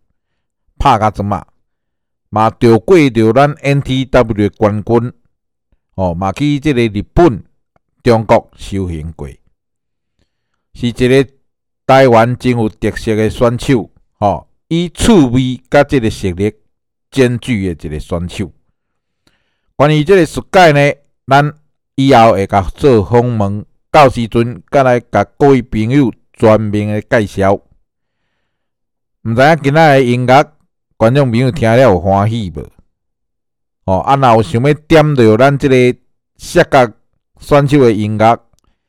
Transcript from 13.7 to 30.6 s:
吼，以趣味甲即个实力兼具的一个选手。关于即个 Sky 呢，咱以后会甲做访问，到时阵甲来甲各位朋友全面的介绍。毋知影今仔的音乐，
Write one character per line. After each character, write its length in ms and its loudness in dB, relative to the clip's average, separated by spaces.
吼， 340 -4
以 180 -4
趣 260 0
味 420 -4
甲 140 2
即 160 -2
个 100 -2
实 220 -8
力 220 -6
兼 280 0
具 340 -6
的 140 -14
一 40 -10
个 80 -10
选 300 -8
手。 200 -10
关 180 0
于 100 0
即 120 2
个 100 2
Sky 460 2
呢， 220 0
咱 260 0
以 180 2
后 180 6
会 160 -2
甲 140 0
做 420 0
访 340 0
问， 260 -6
到 180 4
时 180 -4
阵 440 -4
甲 100 2
来 180 2
甲 240 -4
各 120 2
位 120 2
朋 280 -6
友 220 0
全 260 2
面 280 -6
的 140 -6
介 260 -4
绍。 260 -2
毋 1800 -16
知 60 2
影 200 4
今 120 -2
仔 160 4
的 140 4
音 220 -2
乐， 260 2